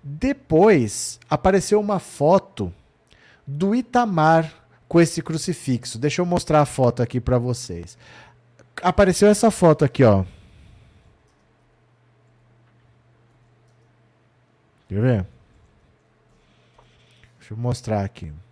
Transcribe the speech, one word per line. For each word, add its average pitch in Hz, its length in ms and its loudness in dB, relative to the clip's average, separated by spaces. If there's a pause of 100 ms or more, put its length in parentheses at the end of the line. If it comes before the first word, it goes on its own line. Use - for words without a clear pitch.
Depois, 160 1300 0
apareceu 190 520 0
uma 208 180 -4
foto 143 720 -2 (760)
do 170 280 -2
Itamar 165 800 0 (360)
com 170 120 2
esse 165 220 0
crucifixo. 139 760 -6
Deixa 147 220 -4
eu 180 60 -2
mostrar 160 340 0
a 143 60 2
foto 123 360 -2
aqui 120 180 -4
pra 123 180 0
vocês. 117 580 -8 (840)
Apareceu 190 460 2
essa 208 220 4
foto 156 340 4
aqui, 135 180 0
ó. 101 220 4 (4000)
Quer 98 120 -4
ver? 113 260 0 (2000)
Deixa - 160 -18
eu - 20 -12
mostrar 113 480 -4
aqui. 82 280 -12 (200)